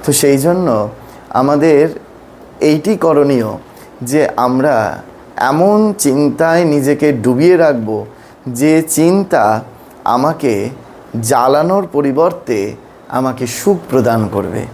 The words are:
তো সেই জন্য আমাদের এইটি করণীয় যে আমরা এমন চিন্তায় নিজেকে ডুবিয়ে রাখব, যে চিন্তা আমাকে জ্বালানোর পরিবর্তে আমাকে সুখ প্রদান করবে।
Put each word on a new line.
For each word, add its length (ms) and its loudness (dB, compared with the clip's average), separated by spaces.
তো 100 -2
সেই 240 2
জন্য 520 0
আমাদের 580 2
এইটি 380 0
করণীয় 520 2
যে 340 0
আমরা 380 2
এমন 600 2
চিন্তায় 680 0
নিজেকে 460 0
ডুবিয়ে 460 2
রাখব, 480 0
যে 420 2
চিন্তা 720 0
আমাকে 640 -2
জ্বালানোর 680 0
পরিবর্তে 840 -2
আমাকে 380 -4
সুখ 300 -2
প্রদান 380 0
করবে। 340 -4